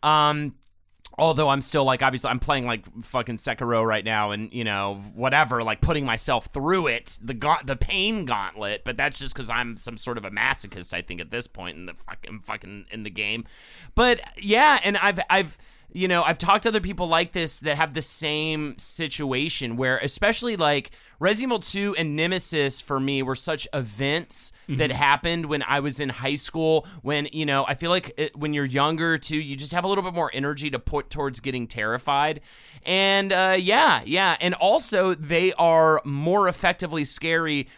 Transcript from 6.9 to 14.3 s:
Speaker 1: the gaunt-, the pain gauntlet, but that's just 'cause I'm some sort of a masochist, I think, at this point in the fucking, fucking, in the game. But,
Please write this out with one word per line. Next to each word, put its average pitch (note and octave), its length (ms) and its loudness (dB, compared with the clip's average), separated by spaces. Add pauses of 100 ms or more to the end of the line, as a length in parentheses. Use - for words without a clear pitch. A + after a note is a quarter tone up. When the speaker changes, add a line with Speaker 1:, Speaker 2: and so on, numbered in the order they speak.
Speaker 1:
the A#2 140 -8
gaunt-, C#3+ 320 0
the C3+ 80 -2
pain G3 520 -2
gauntlet, G#2 580 -4
but A#2+ 120 -6
that's C#3 220 -2
just C3+ 160 -4
'cause A#2 160 -8
I'm A#2 260 -2
some A#2 200 -8
sort A#2+ 220 -4
of G#2 60 -12
a G2 60 -8
masochist, G#2 640 -4
I F2+ 80 -6
think, F2 180 -12
at E2 120 -12
this A#2+ 160 -6
point F2+ 280 -12
in F2+ 100 -14
the F2 80 -14
fucking, - 500 -14
fucking, G2+ 480 -12
in A2 100 -12
the G#2+ 80 -10
game. G#2+ 340 -6 (520)
But, A#3+ 240 6 (200)